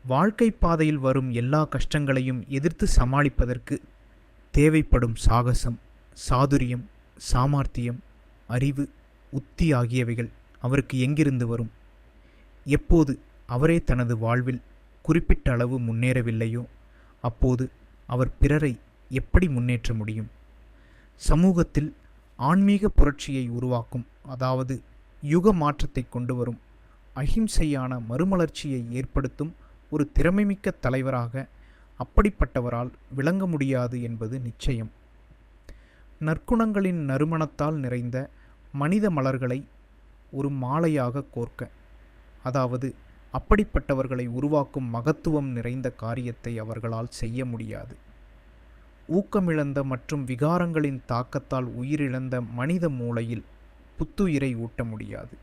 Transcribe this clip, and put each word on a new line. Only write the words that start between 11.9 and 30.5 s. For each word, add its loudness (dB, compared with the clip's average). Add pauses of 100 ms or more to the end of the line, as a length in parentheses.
எப்போது 4 (340)
அவரே 4
தனது 0
வாழ்வில் 0 (440)
குறிப்பிட்ட 4
அளவு 0
முன்னேறவில்லையோ -2 (600)
அப்போது 0 (440)
அவர் 0
பிறரை 4 (400)
எப்படி 2
முன்னேற்ற 0
முடியும்? -4 (960)
சமூகத்தில் 4 (520)
ஆன்மீக 4
புரட்சியை 4
உருவாக்கும், -4 (200)
அதாவது -4 (480)
யுக 4
மாற்றத்தை 0
கொண்டு -6
வரும், -4 (560)
அஹிம்சையான 2
மறுமலர்ச்சியை -2
ஏற்படுத்தும் -4 (380)
ஒரு 0
திறமைமிக்க 2